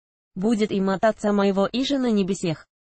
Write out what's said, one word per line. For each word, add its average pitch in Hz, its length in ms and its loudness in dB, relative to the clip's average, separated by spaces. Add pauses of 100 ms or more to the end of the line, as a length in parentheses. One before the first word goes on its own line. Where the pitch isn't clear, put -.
(360)
Будет 214 360 0
им 190 180 0
от 190 140 -2
Отца 214 300 0
моего, 196 380 2
иже 269 260 -2
на 254 140 0
небесех. 190 540 -2 (280)